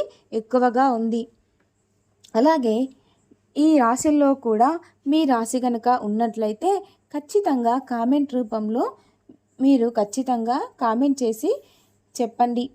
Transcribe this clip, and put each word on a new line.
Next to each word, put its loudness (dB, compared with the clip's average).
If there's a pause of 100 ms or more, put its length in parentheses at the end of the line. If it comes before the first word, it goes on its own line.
(320)
ఎక్కువగా 0
ఉంది. -2 (1120)
అలాగే 2 (800)
ఈ 2 (100)
రాశుల్లో 2
కూడా 0 (360)
మీ 2
రాశి 0
గనక -2 (140)
ఉన్నట్లయితే -2 (400)
ఖచ్చితంగా -2 (140)
కామెంట్ 0
రూపంలో -2 (760)
మీరు 4
ఖచ్చితంగా -2 (200)
కామెంట్ 0
చేసి -2 (640)
చెప్పండి. -2 (100)